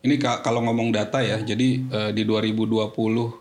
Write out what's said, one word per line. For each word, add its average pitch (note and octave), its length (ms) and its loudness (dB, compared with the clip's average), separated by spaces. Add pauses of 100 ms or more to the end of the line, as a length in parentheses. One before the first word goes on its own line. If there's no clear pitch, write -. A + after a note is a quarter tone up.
Ini C#3 160 2
ka-, B2 240 0
kalau A#2 200 0
ngomong A#2 300 0
data G#2+ 300 0
ya, A2 180 0
jadi, A2 280 0 (140)
eh, G#2+ 300 -2
di G#2+ 100 -2
dua G#2+ 180 2
ribu A2 260 0
dua A2 260 0
puluh A2+ 500 0